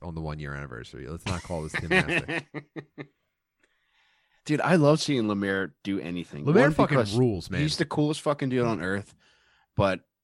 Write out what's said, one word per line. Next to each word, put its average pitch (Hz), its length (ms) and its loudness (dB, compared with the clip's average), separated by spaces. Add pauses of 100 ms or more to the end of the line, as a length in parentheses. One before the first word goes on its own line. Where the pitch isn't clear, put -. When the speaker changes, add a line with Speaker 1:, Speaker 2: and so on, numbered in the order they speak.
Speaker 1:
on 85 100 -10
the 80 80 -8
one 76 160 -6
year 73 160 -8
anniversary. 65 540 -12
Let's 82 180 -10
not 90 160 -4
call 82 220 -6
this 80 100 -8
Timnastic. 170 800 0
Speaker 2:
<laughs> - 1900 -20
Dude, 151 160 0
I 165 140 4
love 151 240 6
seeing 123 300 0
Lemaire 98 440 0 (100)
do 98 180 -2
anything. 80 440 -8
Speaker 1:
Lemaire 180 200 6
Speaker 2:
One, 156 80 4
Speaker 1:
fucking - 240 2
Speaker 2:
because 107 200 2
Speaker 1:
rules, 113 320 2
man. 95 120 -2
Speaker 2:
he's 151 160 0
the 165 80 0
coolest 151 360 0
fucking 143 280 -2
dude 123 160 2
on 107 180 -2
earth, 98 320 -4 (600)
but, 95 260 2 (220)